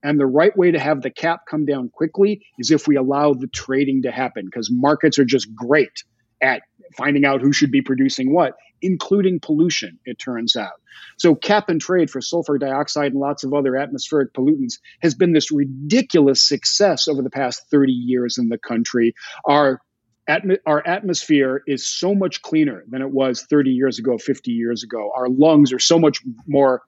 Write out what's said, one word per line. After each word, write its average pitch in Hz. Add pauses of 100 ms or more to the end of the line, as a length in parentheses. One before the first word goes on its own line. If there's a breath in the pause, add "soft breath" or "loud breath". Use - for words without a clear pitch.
And 147
the 139
right 160
way 180
to 160
have 139
the 131
cap 170
come 156
down 135
quickly 196 (140)
is 120
if 156
we 147
allow 139
the 127
trading 135
to 127
happen, 117
'cause 113
markets 143
are 139
just 117
great 127 (380)
at 131 (340)
finding 143
out 135
who 143
should 139
be 135
producing 135
what, 160 (260 soft breath)
including 185
pollution, 151
it 120
turns 117
out. 104 (380 loud breath)
So 165
cap 202
and 165
trade 180
for 131
sulfur 151
dioxide 139
and 139
lots 139
of 135
other 139
atmospheric 135
pollutants 135 (220 soft breath)
has 165
been 175
this 151
ridiculous 143
success -
over 139
the 127
past 131
thirty 139
years 123
in 120
the 117
country. 117 (300 loud breath)
Our 143 (480)
atmo-, 185
our 151
atmosphere 156
is 139
so 185
much 190
cleaner 151
than 131
it 135
was 131
thirty 143
years 127
ago, 120
fifty 127
years 117
ago. 110
Our 127
lungs 143
are 127
so -
much 156 (280)
more 139